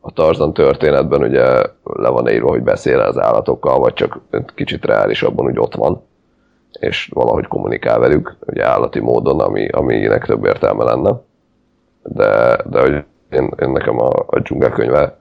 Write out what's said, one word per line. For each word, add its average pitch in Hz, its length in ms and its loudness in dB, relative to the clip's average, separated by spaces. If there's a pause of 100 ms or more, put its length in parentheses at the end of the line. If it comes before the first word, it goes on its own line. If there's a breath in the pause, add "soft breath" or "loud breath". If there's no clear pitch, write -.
a - 140 -16
Tarzan 78 400 2
történetben 71 680 2
ugye 64 220 2 (400)
le 50 240 -4
van 60 200 0
írva, 57 200 2
hogy 69 140 0
beszél 62 360 0
az 50 200 0
állatokkal, 58 600 0
vagy 60 140 2
csak - 280 -4 (340)
kicsit - 300 -8
reálisabban 53 640 0
úgy 62 120 -2
ott - 160 -2
van, - 280 -2 (760)
és - 340 -6
valahogy 58 320 0
kommunikál 57 520 -2
velük, - 380 2 (100)
ugye - 200 -4
állati 57 340 0
módon, 60 400 0
ami, 50 280 0
aminek 55 560 0
több 52 200 -2
értelme 50 400 0
lenne. 78 360 0 (840)
De, 53 560 2 (120)
de 60 100 2
hogy 67 120 4 (380)
én, 65 200 -2 (120)
én 65 80 -2
nekem 60 300 -2
a, 58 80 2 (180)
a - 140 0
dzsungelkönyve 65 800 0